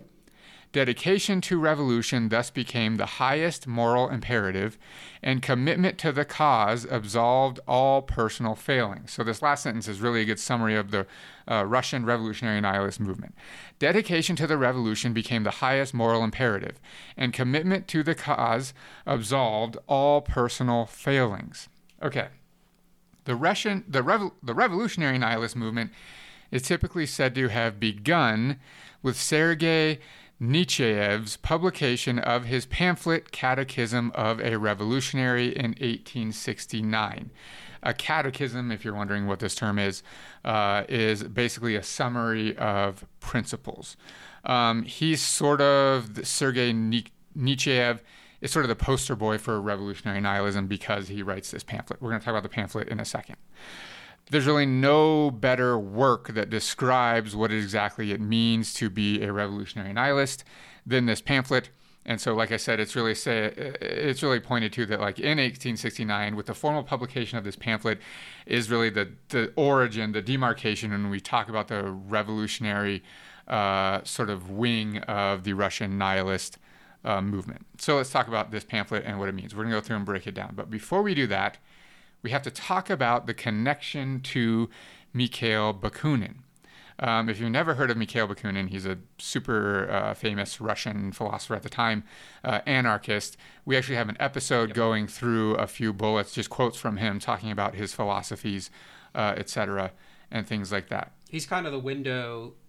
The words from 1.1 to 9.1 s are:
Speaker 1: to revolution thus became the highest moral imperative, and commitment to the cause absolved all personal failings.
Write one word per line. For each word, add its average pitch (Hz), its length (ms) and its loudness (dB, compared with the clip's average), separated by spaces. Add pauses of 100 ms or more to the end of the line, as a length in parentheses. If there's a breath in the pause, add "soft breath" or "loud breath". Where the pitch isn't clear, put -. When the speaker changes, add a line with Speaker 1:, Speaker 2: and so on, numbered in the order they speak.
Speaker 1:
to 175 180 0
revolution 131 680 2
thus 117 200 2
became 113 460 0
the 101 100 0
highest 147 640 0
moral 120 400 4
imperative, 107 680 0 (440 loud breath)
and 131 200 0
commitment 139 560 2
to 156 160 0
the 143 100 0
cause 120 640 4
absolved 120 840 2
all 135 340 4
personal 113 540 -2
failings. 120 560 -2